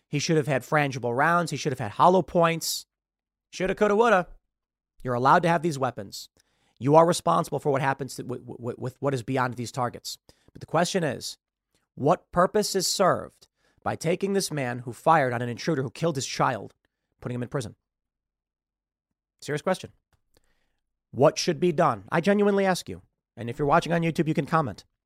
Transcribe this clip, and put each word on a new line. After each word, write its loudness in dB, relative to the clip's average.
He -4
should 0
have 0
had 0
frangible -2
rounds. 2
He -6
should -4
have -8
had -6
hollow 6
points." 0
Shoulda, -2
coulda, 2
woulda. 4
You're -2
allowed 4
to 2
have 2
these -4
weapons. -6
You 4
are 10
responsible 0
for -2
what 0
happens -4
to, -10
w-, -10
w-, -10
with -8
what -2
is -2
beyond -2
these -8
targets. -6
But -20
the -16
question 0
is, -6
what 0
purpose 2
is 0
served 0
by -4
taking -2
this -2
man -4
who -10
fired 2
on -2
an -4
intruder -4
who -6
killed -4
his -6
child, -2
putting -8
him -6
in -12
prison? -6
Serious -6
question. -4
What 2
should -2
be 0
done? 0
I 0
genuinely 2
ask -2
you. -12
And -10
if -8
you're 0
watching 2
on 0
YouTube, -2
you 0
can -2
comment. -4